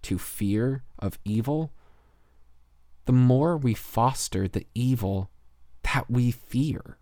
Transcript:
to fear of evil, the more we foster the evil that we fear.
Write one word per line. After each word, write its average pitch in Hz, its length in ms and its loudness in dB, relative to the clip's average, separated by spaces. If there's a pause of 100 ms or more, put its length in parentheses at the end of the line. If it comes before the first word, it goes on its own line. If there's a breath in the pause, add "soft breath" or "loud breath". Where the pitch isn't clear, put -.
to 95 160 -4
fear 110 640 0 (160)
of 98 240 -4
evil, 139 480 -2 (1300)
the 127 80 4
more 127 420 6
we 131 180 0
foster 113 720 0
the - 300 -4
evil 104 560 0 (520)
that - 280 -2
we 123 200 2
fear. - 720 -4